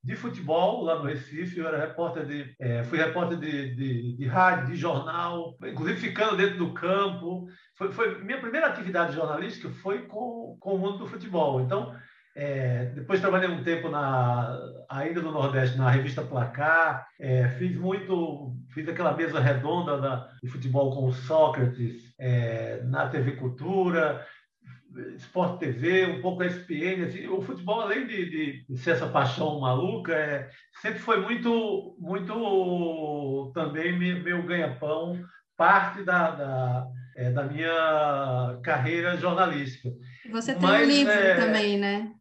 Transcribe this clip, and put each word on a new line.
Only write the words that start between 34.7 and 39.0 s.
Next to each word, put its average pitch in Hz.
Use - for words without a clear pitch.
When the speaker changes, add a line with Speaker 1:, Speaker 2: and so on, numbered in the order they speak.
Speaker 1:
parte 190
da, 175
da, 131
é, 123
da 139
minha 147
carreira 170